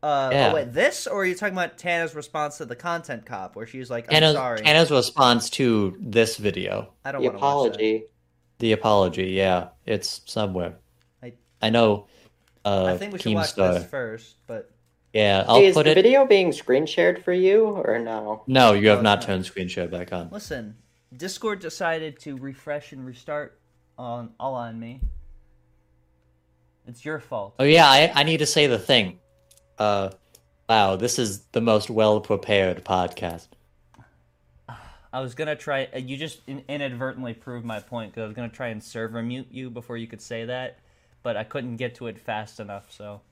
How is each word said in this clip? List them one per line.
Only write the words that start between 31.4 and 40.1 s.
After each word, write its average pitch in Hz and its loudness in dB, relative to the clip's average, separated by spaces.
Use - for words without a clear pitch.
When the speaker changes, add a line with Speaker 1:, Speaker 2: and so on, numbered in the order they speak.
Speaker 2:
the 113 0
most 107 2
well-prepared 104 0
podcast. 87 -4
Speaker 1:
I 127 -6
was 127 -10
gonna 151 -4
try, 135 -4
uh, - -6
you 131 -10
just 147 -10
in-, 139 -12
inadvertently 131 -8
proved 120 -14
my 110 -8
point, 113 -12
'cause 113 -10
I 110 -8
was 107 -12
gonna 120 -10
try 123 -10
and 110 -10
server 113 -8
mute 127 -8
you 127 -14
before 120 -14
you 113 -10
could 113 -18